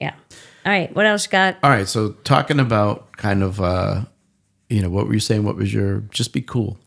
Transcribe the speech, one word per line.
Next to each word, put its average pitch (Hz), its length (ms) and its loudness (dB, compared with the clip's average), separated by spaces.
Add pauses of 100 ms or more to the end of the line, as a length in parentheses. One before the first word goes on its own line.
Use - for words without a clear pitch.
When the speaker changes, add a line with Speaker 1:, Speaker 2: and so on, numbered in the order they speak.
Speaker 1:
yeah. 147 140 -6 (500)
All 185 80 0
right. 180 200 -2
What 202 120 2
else 208 220 0
you - 40 -16
got? 190 320 2
Speaker 2:
All 143 60 6
right. 101 180 2
So 107 220 -2 (160)
talking 143 340 2
about 107 540 0
kind 98 280 -2
of, 95 200 -2
uh, 92 400 0 (680)
you 107 120 0
know, 90 80 0
what 98 180 -2
were - 60 -2
you 107 80 2
saying? 107 240 0
What 104 100 -2
was 101 180 -2
your, 101 260 0 (120)
just - 220 -4
be 139 80 -4
cool. 104 460 -4